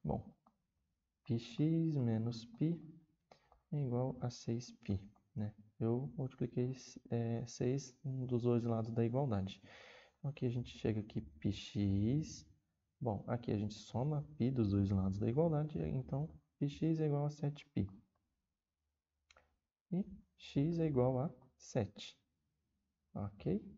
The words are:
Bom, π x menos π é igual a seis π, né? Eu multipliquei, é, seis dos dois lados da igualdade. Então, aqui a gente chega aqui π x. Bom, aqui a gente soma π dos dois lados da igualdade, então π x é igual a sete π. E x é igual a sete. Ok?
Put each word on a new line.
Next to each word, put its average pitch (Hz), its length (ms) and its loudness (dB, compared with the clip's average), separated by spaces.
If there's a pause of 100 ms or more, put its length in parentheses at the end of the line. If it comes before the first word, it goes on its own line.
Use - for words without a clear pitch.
Bom, - 260 -4 (960)
π 117 140 0
x 160 580 2
menos 117 480 0
π 165 360 -2 (920)
é 147 80 -2
igual 127 400 0
a 123 80 -2
seis 120 440 -4 (100)
π, 98 180 0 (340)
né? 107 200 -4 (240)
Eu 120 380 0
multipliquei, 127 580 -2 (360)
é, 117 360 0
seis 131 560 -2
dos 123 400 0
dois 120 220 4
lados 113 280 0
da 117 120 4
igualdade. 117 580 0 (560)
Então, 143 120 -4
aqui 135 160 -4
a 120 40 4
gente 120 280 -4
chega 110 220 0
aqui 107 200 -6
π - 320 -4
x. 101 920 0 (560)
Bom, 110 280 -2
aqui 120 240 -2
a 107 60 2
gente 104 160 -2
soma 147 520 -2 (100)
π 120 140 4
dos 120 200 4
dois 101 200 6
lados 95 280 2
da 110 100 2
igualdade, 151 500 2
então 139 500 -2 (300)
π 143 100 0
x 160 300 2
é 156 80 2
igual 147 200 2
a 147 40 0
sete 147 360 -4
π. - 200 0 (2000)
E 175 120 0 (320)
x 165 440 0
é 160 60 4
igual 131 340 4
a 143 100 0 (260)
sete. - 640 -4 (960)
Ok? 107 480 -2 (160)